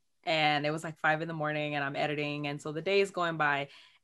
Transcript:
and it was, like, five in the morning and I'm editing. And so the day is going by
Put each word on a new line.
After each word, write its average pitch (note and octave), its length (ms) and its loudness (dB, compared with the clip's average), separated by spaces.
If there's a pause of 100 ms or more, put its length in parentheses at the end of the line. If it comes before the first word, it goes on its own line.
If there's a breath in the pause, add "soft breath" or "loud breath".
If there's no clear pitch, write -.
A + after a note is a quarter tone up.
(240)
and D3+ 400 2
it D3+ 60 2
was, D#3 140 -4
like, D#3+ 160 -10
five D#3 200 4
in E3 60 -6
the E3 80 -6
morning D3+ 400 -2
and C#3+ 80 -2
I'm C#3+ 140 -4
editing. D3 500 -2
And D3 160 -6
so D#3 80 -8
the D#3 120 -6
day G3 180 4
is G3 100 2
going E3+ 280 -2
by C#3+ 300 2 (360 soft breath)